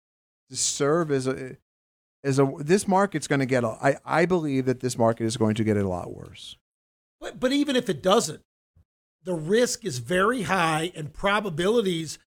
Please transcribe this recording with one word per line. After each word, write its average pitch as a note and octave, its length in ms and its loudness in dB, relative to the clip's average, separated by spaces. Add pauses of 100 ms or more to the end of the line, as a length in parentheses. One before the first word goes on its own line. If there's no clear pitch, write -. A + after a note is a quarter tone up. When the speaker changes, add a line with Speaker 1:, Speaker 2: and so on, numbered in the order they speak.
(500)
Speaker 1:
to C3 80 -14
serve D3+ 540 0
as C3 160 0
a, C3 300 -6 (680)
as C#3 160 2
a, C#3 200 4
this D#3+ 280 2
market's F#3+ 400 2
gonna C#3 180 2
get B2 180 2
a, A2+ 40 0
I, C3+ 380 0
I D3 200 2
believe D#3 400 0
that B2+ 140 0
this B2+ 180 -4
market A2+ 280 2
is A2+ 120 -2
going A2 180 2
to A2 80 0
get G#2+ 140 2
a G2+ 100 0
lot F2 280 -6
worse. - 420 -18 (640)
Speaker 2:
But, D#4 200 -14
but B3+ 120 0
even C#4+ 240 0
if B3 140 0
it D#3+ 140 -4
doesn't, F#3 380 0 (840)
the F3+ 100 -6
risk G3+ 520 0
is B2+ 140 -6
very F#3+ 440 0
high E3 520 0
and D#3 180 -12
probabilities F#3+ 1040 0 (140)